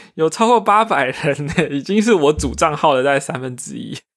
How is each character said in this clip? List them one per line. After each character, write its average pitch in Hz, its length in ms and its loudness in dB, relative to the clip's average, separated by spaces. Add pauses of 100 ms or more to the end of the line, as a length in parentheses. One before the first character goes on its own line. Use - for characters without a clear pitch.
(140)
有 160 140 0
超 220 200 0
过 240 120 4
八 208 240 2
百 156 220 0
人 143 400 -4
呢， 151 240 -2
已 143 100 -4
经 196 220 0
是 233 120 4
我 151 180 4
主 147 220 -4
账 151 220 0
号 147 180 2
的 127 100 2
大 143 80 2
概 135 80 2
三 135 200 -8
分 127 160 -10
之 - 200 -14
一。 - 200 -12 (200)